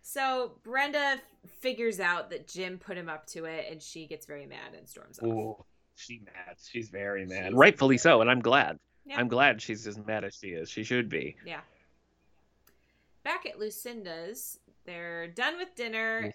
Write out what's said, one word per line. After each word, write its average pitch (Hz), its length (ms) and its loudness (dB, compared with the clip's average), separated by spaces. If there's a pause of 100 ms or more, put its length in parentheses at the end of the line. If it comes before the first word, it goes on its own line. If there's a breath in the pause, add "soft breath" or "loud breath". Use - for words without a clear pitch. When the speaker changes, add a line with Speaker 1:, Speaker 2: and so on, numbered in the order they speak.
Speaker 1:
So 262 520 -2 (100)
Brenda 277 340 0 (460)
f-, - 160 -20
figures 226 400 -2
out 175 320 0
that - 160 -10
Jim 185 320 -8
put 185 180 -10
him 170 120 -8
up 156 180 -10
to 165 180 -10
it, 160 240 -8
and 160 100 -12
she 156 280 -16
gets 151 180 -12
very 143 220 -14
mad - 280 -16
and - 140 -20
storms - 300 -20
off. 117 80 -6
Speaker 2:
Ooh, 110 360 -4 (300)
she's 117 280 -16
mad. 90 340 -18 (120)
She's 113 220 -8
very 98 380 -4
mad. 92 220 -6
Speaker 1:
She's 101 40 -2
Speaker 2:
Rightfully 135 440 8
Speaker 1:
very - 20 -
Speaker 2:
so, 156 180 10
Speaker 1:
mad. 110 40 8
Speaker 2:
and 117 100 6
I'm 127 100 6
glad. 120 380 4 (260)
Speaker 1:
Yeah. 277 140 -6
Speaker 2:
I'm 123 80 2
glad 120 340 4
she's 110 240 -8
as 104 140 -8
mad 107 240 -4
as 98 100 -8
she - 140 -14
is. 82 200 -6
She - 160 -8
should 123 260 0
be. 73 260 -4 (100)
Speaker 1:
Yeah. 160 140 -12 (1600)
Back 349 220 -4
at - 140 -10
Lucinda's, 208 1000 -10 (260)
they're 170 420 -8
done 247 300 -2
with 370 180 -10
dinner, 226 520 -2
Speaker 2:
Oof. 202 80 -8